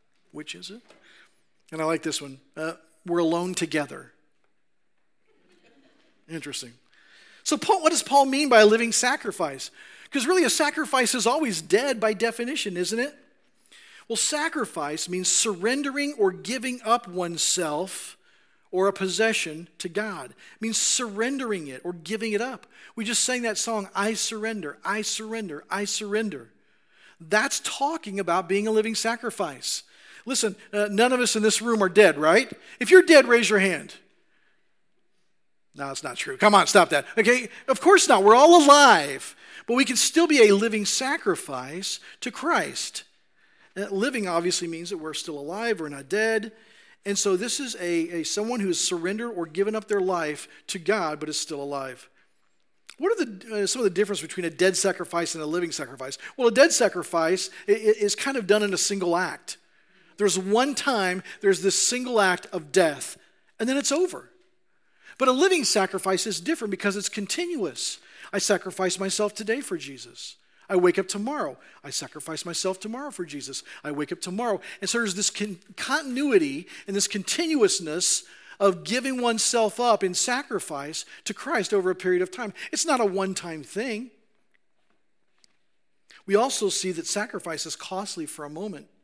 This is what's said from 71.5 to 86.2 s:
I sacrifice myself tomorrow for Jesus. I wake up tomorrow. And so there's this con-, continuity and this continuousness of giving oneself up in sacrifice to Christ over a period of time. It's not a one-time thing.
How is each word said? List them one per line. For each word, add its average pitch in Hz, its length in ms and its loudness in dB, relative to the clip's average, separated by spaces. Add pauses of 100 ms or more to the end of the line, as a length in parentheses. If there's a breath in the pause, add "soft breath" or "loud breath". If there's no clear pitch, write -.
I 143 80 -16
sacrifice 160 540 -10
myself 180 340 -4
tomorrow 254 320 -10
for 185 140 -10
Jesus. 135 380 -12 (200 loud breath)
I 143 80 -10
wake 147 220 -6
up - 80 -10
tomorrow. 202 400 -4 (200 loud breath)
And 190 100 -6
so 233 80 -2
there's 208 160 -2
this 196 160 -2
con-, 208 280 -8 (180)
continuity 247 880 0 (200 loud breath)
and 196 80 -6
this 196 140 0
continuousness 202 1160 0 (360 loud breath)
of 185 240 2
giving 247 380 -4
oneself 226 580 0
up 226 240 4
in 180 100 -2
sacrifice 170 920 -6 (200 loud breath)
to - 80 -8
Christ 240 400 -4
over 190 180 2
a 180 40 -2
period 180 280 0
of 180 80 -4
time. 220 220 -10 (200 loud breath)
It's - 120 -4
not 277 160 2
a 226 40 4
one-time 185 580 -4
thing. 208 480 -8 (2250 soft breath)